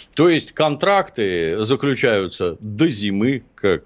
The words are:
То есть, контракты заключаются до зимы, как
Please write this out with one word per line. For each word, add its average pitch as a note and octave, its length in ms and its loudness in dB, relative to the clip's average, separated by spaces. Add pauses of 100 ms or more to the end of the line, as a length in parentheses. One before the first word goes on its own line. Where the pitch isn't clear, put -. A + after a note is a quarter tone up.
(160)
То D#3+ 120 4
есть, D#3+ 260 0
контракты A#2+ 1120 0
заключаются A2 960 0
до A2 280 0
зимы, G#2+ 560 0 (100)
как F2+ 320 0